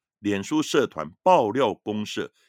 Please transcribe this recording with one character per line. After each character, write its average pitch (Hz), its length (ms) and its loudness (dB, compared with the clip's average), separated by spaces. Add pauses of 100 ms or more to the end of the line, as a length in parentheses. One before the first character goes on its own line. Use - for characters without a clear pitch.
(200)
脸 101 240 -2
书 156 180 -2
社 135 260 0
团 78 240 -10 (100)
爆 151 300 4
料 120 220 0
公 107 300 -6
社 98 280 -8 (180)